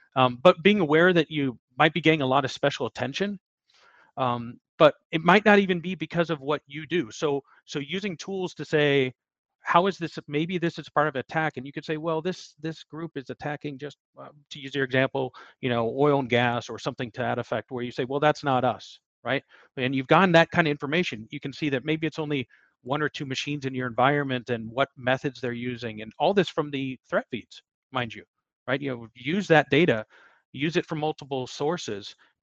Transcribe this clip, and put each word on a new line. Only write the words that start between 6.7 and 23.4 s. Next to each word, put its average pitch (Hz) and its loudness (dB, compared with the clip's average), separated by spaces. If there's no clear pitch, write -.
do. 135 -4
So, 143 -4
so - -10
using 175 -8
tools 185 -8
to 151 -12
say, 139 2
"How 175 2
is 185 -4
this? 165 -10
Maybe 165 -4
this 165 -4
is 151 -14
part 151 2
of 139 -6
an 131 -4
attack." 156 -4
And 127 -10
you 143 -14
could 151 -12
say, 156 -6
"Well, 160 -4
this, - -8
this 156 -10
group 160 -14
is 135 -10
attacking 147 -8
just, 139 -14
uh, 135 -18
to 151 -18
use 135 -12
your 139 0
example, 131 0
you 131 -2
know, 117 0
oil 143 4
and 127 -4
gas 120 2
or 113 -12
something 123 -6
to 131 -8
that 120 -2
effect," 117 -6
where 123 -6
you 120 -8
say, 127 -4
"Well, 139 -4
that's 147 2
not 127 2
us," 104 -4
right? 131 -2
And 135 -2
you've 131 -4
gotten 175 8
that 165 8
kind 170 4
of 147 2
information. 143 -2
You 147 -12
can 139 -10
see 151 -4
that 131 -2
maybe 160 -2
it's 151 -8
only 147 -4
one 143 -4
or 139 -2
two 147 -10
machines 135 -6